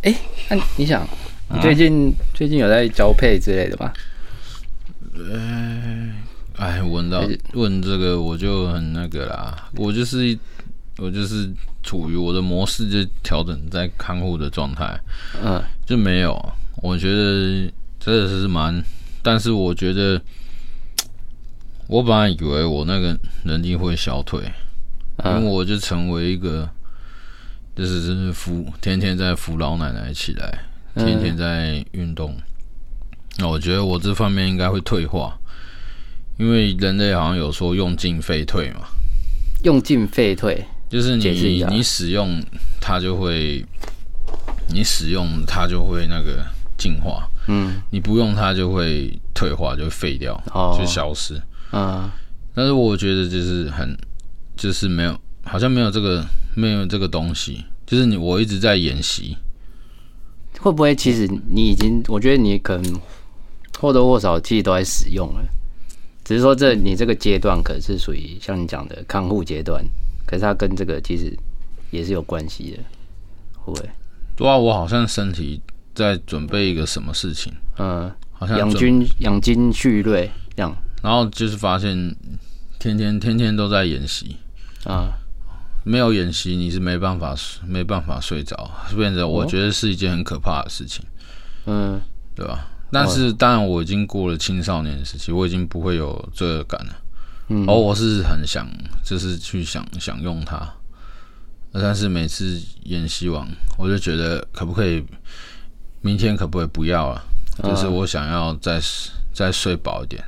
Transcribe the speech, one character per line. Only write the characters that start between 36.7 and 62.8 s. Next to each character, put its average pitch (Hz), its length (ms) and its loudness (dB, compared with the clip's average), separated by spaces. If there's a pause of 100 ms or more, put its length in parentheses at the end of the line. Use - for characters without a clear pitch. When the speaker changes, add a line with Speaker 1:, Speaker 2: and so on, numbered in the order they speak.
Speaker 2:
人 95 240 2
类 101 160 4
好 85 140 2
像 87 80 0
有 76 160 0
说 87 220 0
用 90 220 0
进 82 260 -2
废 78 240 -2
退 76 260 0
嘛。 - 160 -8 (760)
Speaker 1:
用 143 180 6
进 120 260 2
废 101 280 2
退。 101 300 0 (240)
Speaker 2:
就 120 120 0
是 123 140 2
你， 113 60 2
Speaker 1:
解 95 120 2
释 98 160 2
一 90 100 2
下。 90 100 0
Speaker 2:
你 107 120 2
使 90 280 -2
用 90 340 0 (380)
它 92 180 2
就 92 160 0
会， 80 500 -2 (1040)
你 - 160 4
使 - 280 2
用 80 360 2
它 90 180 4
就 87 200 6
会 87 220 6
那 82 140 6
个 - 240 4 (320)
进 151 240 4
化。 - 240 2 (220)
Speaker 1:
嗯。 98 420 2
Speaker 2:
你 101 100 0
不 101 180 2
用 110 180 4
它 95 180 2
就 92 200 0
会 78 440 0 (160)
退 73 200 2
化， 67 240 0
就 - 60 -2
会 80 60 -2
废 71 280 -2
掉， 65 160 -4 (200)
Speaker 1:
哦。 90 240 6
Speaker 2:
就 92 80 4
消 76 280 0
失。 73 280 -4 (300)
Speaker 1:
嗯。 95 380 0 (440)
Speaker 2:
但 127 120 0
是 139 60 4
我 117 260 4
觉 98 180 2
得 92 140 0
就 90 120 -2
是 87 280 -2
很， 71 280 -4 (580)
就 101 180 0
是 - 140 0
没 85 160 0
有， 85 140 0 (260)
好 - 140 -4
像 123 140 2
没 127 80 4
有 113 100 2
这 104 100 -2
个， 90 260 0 (280)
没 110 180 2
有 101 140 0
这 95 140 0
个 95 80 0
东 85 260 -2
西。 65 300 -6 (220)
就 120 120 0
是 127 80 4
你， 107 120 4
我 87 220 0
一 113 60 4
直 101 140 -2
在 107 160 4
演 76 260 0
习。 - 360 -4 (1200)
Speaker 1:
会 196 120 4
不 156 100 2
会 147 140 6
其 127 160 2
实 110 160 2 (220)
你 110 200 6
已 104 40 6
经， 113 340 6
我 101 120 4
觉 127 100 4
得 139 80 6
你 104 220 6
可 92 180 0
能 90 220 -2 (800)